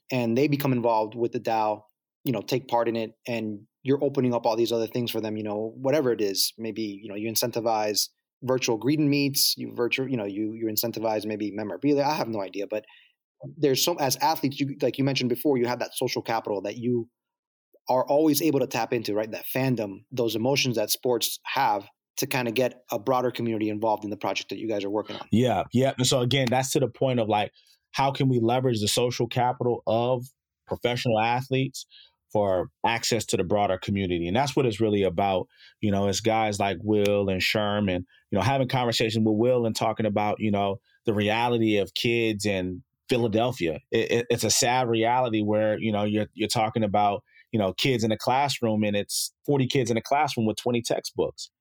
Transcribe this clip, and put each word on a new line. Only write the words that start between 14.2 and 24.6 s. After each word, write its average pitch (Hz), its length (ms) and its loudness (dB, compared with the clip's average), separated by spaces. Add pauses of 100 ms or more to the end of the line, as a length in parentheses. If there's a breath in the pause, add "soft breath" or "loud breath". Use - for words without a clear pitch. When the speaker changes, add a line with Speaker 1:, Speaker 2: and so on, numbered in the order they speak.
Speaker 1:
you, 143 240 -4
like 127 160 0
you 135 40 2
mentioned 131 280 0
before, 131 260 2
you 120 80 2
have 120 140 -2
that - 160 -6
social 123 260 -4
capital 110 400 -2
that 101 160 -6
you 120 320 -2 (800)
are 127 160 2
always 147 380 4
able 143 160 2
to 127 80 2
tap 113 260 -2
into, 110 220 -2
right? 110 160 -2
That - 220 -10
fandom, 113 580 0
those 117 240 -2
emotions 127 400 2
that 107 160 0
sports - 520 -2
have 107 440 0 (300)
to 131 100 -2
kinda 127 240 -2
get 120 400 0
a 117 80 -4
broader 127 320 2
community 113 380 -2
involved 107 340 0
in 104 80 -6
the 101 60 -8
project 98 320 -4
that 98 100 -8
you 110 80 -8